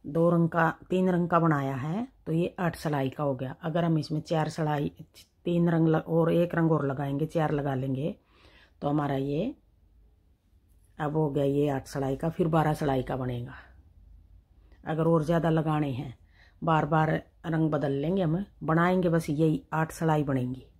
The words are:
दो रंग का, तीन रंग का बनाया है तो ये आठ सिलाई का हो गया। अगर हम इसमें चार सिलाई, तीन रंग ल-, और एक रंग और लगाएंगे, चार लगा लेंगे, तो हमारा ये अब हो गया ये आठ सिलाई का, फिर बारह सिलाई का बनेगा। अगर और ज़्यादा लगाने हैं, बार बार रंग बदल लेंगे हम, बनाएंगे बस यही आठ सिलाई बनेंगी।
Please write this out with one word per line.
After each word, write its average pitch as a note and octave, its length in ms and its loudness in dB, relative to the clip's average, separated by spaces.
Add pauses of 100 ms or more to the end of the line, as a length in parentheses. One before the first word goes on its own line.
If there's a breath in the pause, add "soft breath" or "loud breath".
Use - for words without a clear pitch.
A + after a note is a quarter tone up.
दो E3 260 2
रंग E3+ 180 4
का, E3 200 2 (220)
तीन F#3 200 2
रंग F3 180 0
का E3+ 120 2
बनाया C#3+ 360 2
है E3+ 300 -4 (200)
तो D#3+ 60 -4
ये E3+ 280 0
आठ E3+ 160 -2
सिलाई C#3+ 340 -2
का D3 140 -6
हो C#3 100 0
गया। B2+ 280 -8
अगर E3+ 220 0
हम E3 140 2
इसमें D3+ 240 -4
चार D#3+ 280 -2
सिलाई, D3+ 420 -2 (520)
तीन E3+ 260 2
रंग E3 180 4
ल-, D#3 100 4
और E3 340 2
एक E3+ 220 2
रंग D#3+ 180 2
और C#3 140 0
लगाएंगे, C#3 400 -2
चार D#3 260 0
लगा C#3+ 220 -2
लेंगे, C3+ 400 -4 (680 soft breath)
तो C#3+ 60 -2
हमारा C#3+ 280 0
ये D3 380 -2 (1400)
अब D3+ 180 -2
हो D#3 140 2
गया C#3 140 0
ये C#3+ 260 2
आठ C3+ 160 -4
सिलाई C3+ 300 -4
का, E3 140 -2
फिर E3 180 -2
बारह D#3 260 2
सिलाई C3+ 280 -2
का C3+ 140 -6
बनेगा। B2 380 -6 (1300 soft breath)
अगर D#3 200 -2
और E3 200 4
ज़्यादा E3 260 2
लगाने D3+ 420 0
हैं, - 260 -10 (440 soft breath)
बार D#3+ 240 2
बार D#3 240 2 (360)
रंग D#3+ 240 0
बदल C#3+ 240 0
लेंगे E3 280 -2
हम, E3+ 220 -2 (200)
बनाएंगे F3 440 2
बस E3 220 0
यही D#3 320 2 (100)
आठ D#3 200 -2
सिलाई D#3 320 0
बनेंगी। C3 420 -2 (140)